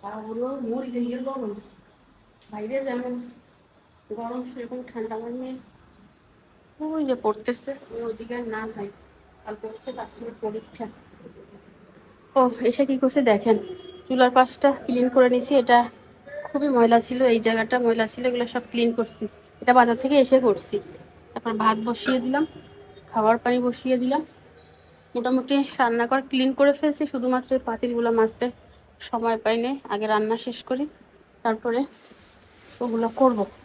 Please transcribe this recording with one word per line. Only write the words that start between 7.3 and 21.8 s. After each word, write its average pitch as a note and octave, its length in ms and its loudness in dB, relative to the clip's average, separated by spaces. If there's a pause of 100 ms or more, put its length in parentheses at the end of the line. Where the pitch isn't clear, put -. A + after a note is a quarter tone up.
আমি A#3 320 -12
ওইদিকে A3+ 320 -10
আর A#3+ 60 -6
না A3 360 -8
যাই। G3+ 120 -8 (560)
কালকে G#3+ 220 -12
হচ্ছে A3 260 -12
তাসরিফের A3+ 480 -12
পরীক্ষা। A3 460 -10 (1500)
ও, B3+ 160 4 (100)
এসে B3+ 260 2
কি C4+ 120 -2
করছে C4+ 240 2
দেখেন, G#3+ 360 4 (500)
চুলার B3+ 220 4
পাশটা C4 420 2
ক্লিন B3 360 0
করে B3 220 6
নিছি। B3 260 2
এটা A#3+ 340 4 (540)
খুবই C#4+ 240 -2
ময়লা A#3 320 6
ছিল, B3 220 -4
এই A#3 180 4
জায়গাটা A3+ 380 0
ময়লা A3+ 280 2
ছিল, B3 200 -6
এগুলো B3 200 0
সব B3 140 -4 (100)
ক্লিন A#3 220 0
করছি। A3 360 -6 (340)
এটা B3 120 4
বাজার A#3+ 220 6
থেকে C4+ 220 2
এসে C4 220 6
করছি। A3 400 0 (540)
তারপর A#3 180 -6
ভাত A3 260 2
বসিয়ে A#3+ 420 -2